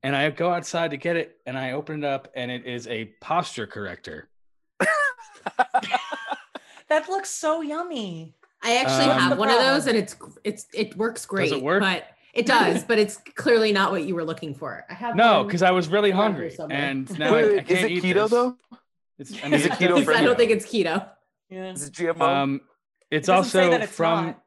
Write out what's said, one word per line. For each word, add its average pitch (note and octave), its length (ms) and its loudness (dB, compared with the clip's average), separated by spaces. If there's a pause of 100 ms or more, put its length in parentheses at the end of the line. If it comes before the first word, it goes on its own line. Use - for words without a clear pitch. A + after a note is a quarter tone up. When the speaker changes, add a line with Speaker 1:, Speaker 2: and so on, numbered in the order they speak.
Speaker 1:
And C3+ 120 -2
I D3 160 2
go E3+ 200 -2
outside E3 400 -4
to C#3+ 60 -8
get E3+ 180 -2
it, - 300 -6
and B2+ 120 -8
I C3 140 -6
open D3+ 320 -8
it - 40 -4
up, C3+ 280 -4
and B2 160 -8
it B2 140 -10
is A#2+ 220 -10
a A2+ 180 -6 (160)
posture D#3 460 -4
corrector. F2 640 -14 (500)
Speaker 2:
<laughs> C#5 80 2 (2000)
Speaker 3:
That D#4 200 0
looks G4 200 -4
so D#4+ 320 -2
yummy. C#4+ 760 -8 (260)
Speaker 4:
I A#3 160 2
actually C3 340 2
Speaker 1:
Um, - 80 4
Speaker 4:
have - 180 2
one G#3 120 2
of A#3+ 60 6
those, B3 180 6
Speaker 3:
What's C#4+ 120 0
the C4+ 60 0
Speaker 4:
and A3+ 80 4
it's G3 140 -6
gr-, - 160 -20 (140)
it's, - 300 -8
it G#3+ 240 -4
works A3+ 240 -4
Speaker 1:
Does - 40 -14
it F#3 260 -2
Speaker 4:
great, C3+ 120 -2
Speaker 1:
work? F3+ 180 2
Speaker 4:
but F#3+ 260 0 (260)
it A#3+ 120 0
does, A3+ 380 4
but A3 160 2
it's G#3 180 0 (180)
clearly A3 360 4
not F#3+ 200 2
what F3+ 120 -2
you F#3 120 -4
were E3+ 80 -4
looking D#3 300 -8
for. B2+ 360 -12
I - 40 -12
have A3 220 -8
Speaker 1:
No, G#3 260 6
Speaker 4:
one G2+ 80 -2
Speaker 1:
'cause E3+ 140 2
I F#3 80 6
was F3+ 160 2
really G3+ 240 2
Speaker 4:
around F#3 100 2 (120)
Speaker 1:
hungry, C3+ 160 -6
Speaker 4:
here - 80 -14
somewhere. D3 220 -6
Speaker 1:
and C3+ 400 -4
now D3+ 140 2
Speaker 2:
Wait, - 120 6
Speaker 1:
I, - 20 4
I G3+ 140 4
Speaker 2:
is B2+ 60 -14
Speaker 1:
can't F3+ 180 2
Speaker 2:
it G#3+ 60 0
Speaker 1:
eat F3 120 -2
Speaker 2:
keto, F3+ 100 0 (100)
Speaker 1:
this. G#3+ 80 0
Speaker 2:
though? B3 260 0 (600)
Speaker 1:
It's, C#3 140 -16
I G3+ 40 -14
Speaker 2:
Is - 80 -12
Speaker 1:
mean, D3 100 0
Speaker 2:
it - 40 4
Speaker 1:
it's D3 80 2
Speaker 2:
keto F3 40 4 (100)
Speaker 1:
definitely F3+ 260 4
Speaker 2:
friendly? A3 160 2
Speaker 4:
<laughs> - 20 4
I - 20 4
don't B3 80 4
Speaker 1:
keto. - 40 2
Speaker 4:
think A#3 140 4
it's G#3 140 0
keto. F3+ 440 -2 (400)
Speaker 3:
Yeah. F#3 220 -12
Speaker 2:
Is D3 160 -12
it C#3 60 -20
G - 160 -4
M E3 120 -2
O? C#3 40 2
Speaker 1:
Um, C#3 360 0 (480)
it's D3+ 180 -2
Speaker 3:
It F#3+ 40 4
doesn't F#3+ 200 4
say F#3 140 4
Speaker 1:
also F3 60 4
Speaker 3:
that E3+ 120 2
it's - 120 -10
Speaker 1:
from, E3 320 0
Speaker 3:
not. - 200 -12